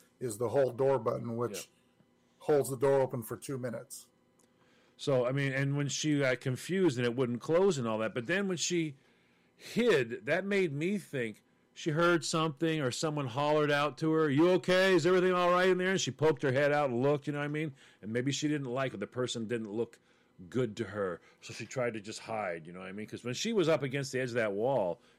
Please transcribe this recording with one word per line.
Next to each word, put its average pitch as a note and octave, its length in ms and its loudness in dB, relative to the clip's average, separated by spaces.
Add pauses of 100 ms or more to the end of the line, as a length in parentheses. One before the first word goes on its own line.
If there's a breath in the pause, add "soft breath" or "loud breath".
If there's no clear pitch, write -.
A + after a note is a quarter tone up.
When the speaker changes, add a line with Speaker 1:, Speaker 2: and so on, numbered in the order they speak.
(200 soft breath)
Speaker 1:
is A#2 200 -6
the A#2 100 0
hold B2 260 2
door C3+ 220 4
button, A#2 400 -4
which A#2 160 -2
Speaker 2:
Yeah. F#2 80 -10 (800)
Speaker 1:
holds C#3 320 2
the C3+ 60 -6
door C#3 240 4
open B2+ 200 -2
for A2+ 160 -10
two C3+ 220 -8
minutes. B2 480 -10 (880 soft breath)
Speaker 2:
So, B2+ 300 0
I B2+ 40 0
mean, C#3 220 -2
and C#3 240 0
when C#3+ 120 -2
she D3 300 0
got B2+ 220 2
confused D3+ 560 0
and B2 80 0
it A#2+ 100 0
wouldn't A#2+ 240 -2
close F3 380 2
and A#2 100 -2
all A2 120 0
that, A2 160 -2
but A#2+ 100 -6
then F#3+ 220 0
when F3+ 100 -2
she D#3+ 380 -2 (600 soft breath)
hid, C3+ 680 0
that E3+ 180 0
made F#3+ 300 0
me F3 240 -2
think A#2+ 460 -6 (300 soft breath)
she - 180 -4
heard E3+ 340 4
something D#3+ 560 0
or B2+ 80 2
someone D3 380 -4
hollered D3 420 2
out C#3+ 300 0
to D#3+ 120 0
her, D#3+ 200 4
"You D#3+ 220 6
okay? F#3 420 4
Is D#3 100 4
everything F#3 280 4
all F3+ 180 4
right F3+ 180 4
in F#3 80 4
there?" F3+ 140 0
And F#3+ 100 0
she - 80 -2
poked D#3 320 0
her C#3 100 2
head C#3+ 200 4
out D3 180 2
and A#2+ 140 -2
looked, C#3+ 240 2
you D3 60 -4
know D3 40 -6
what C#3+ 80 -4
I D3 40 -4
mean? D3+ 220 -4 (300 loud breath)
And G2+ 100 -10
maybe B2+ 200 0
she D3+ 160 -2
didn't D3 240 -2
like C3 240 -2
it. G2+ 40 -10
The G2+ 60 -4
person A#2+ 420 -6
didn't A2+ 240 -6
look A2 280 -6 (500 soft breath)
good A2+ 280 -2
to A#2 80 -4
her, F#2+ 360 -4 (200 soft breath)
so - 120 -16
she A2 140 -14
tried A#2+ 260 -4
to A2 80 -10
just G#2+ 160 -12
hide, F#2 480 -8
you F2 80 -16
know F2+ 60 -14
what F#2 80 -12
I F#2+ 60 -14
mean? G#2+ 120 -10
'Cause - 180 -14
when B2 120 -6
she A3+ 180 -4
was E3+ 160 4
up D3 140 2
against C#3 280 -4
the B2+ 80 -2
edge B2+ 100 -2
of A#2 60 -4
that A2 180 0
wall, G#2 460 0 (200 soft breath)